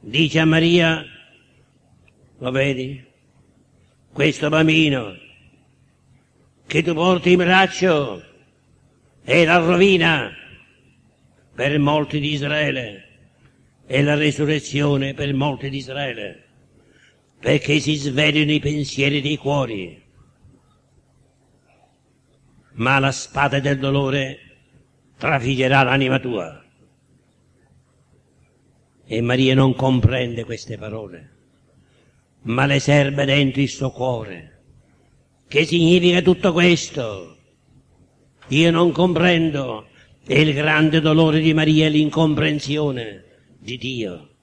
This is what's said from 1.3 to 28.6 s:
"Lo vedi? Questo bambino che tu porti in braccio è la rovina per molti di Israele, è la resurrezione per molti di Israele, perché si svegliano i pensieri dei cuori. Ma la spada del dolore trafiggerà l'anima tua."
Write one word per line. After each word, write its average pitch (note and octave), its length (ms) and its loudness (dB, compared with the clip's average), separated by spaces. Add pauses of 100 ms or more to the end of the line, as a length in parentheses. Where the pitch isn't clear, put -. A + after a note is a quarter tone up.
"Lo B2+ 120 -6
vedi? C3+ 520 -2 (1080)
Questo D3 380 0
bambino D#3 680 2 (1500)
che D#3 160 -2
tu E3+ 100 -2
porti F3+ 380 0
in F3+ 80 6
braccio F3 840 0 (1000)
è D#3+ 240 2
la E3 100 4
rovina E3+ 760 2 (1200)
per C#3+ 240 -2
molti D3 420 0
di D3 120 -4
Israele, C#3 760 -6 (760)
è C3+ 160 0
la D3 140 2
resurrezione C#3+ 1000 -2
per C#3+ 180 -6
molti C3+ 380 -4
di C3+ 80 -8
Israele, B2 680 -10 (960)
perché C#3+ 400 0
si C#3+ 140 -2
svegliano D3 580 0
i D3+ 80 0
pensieri C#3+ 640 -2
dei C#3+ 160 -4
cuori. A#2 640 -6 (2750)
Ma B2+ 220 0
la C3+ 140 0
spada C#3 480 -2
del C#3 180 -2
dolore C3+ 600 -4 (800)
trafiggerà C3+ 680 0
l'anima C3 340 0
tua." F#2+ 440 -8 (2500)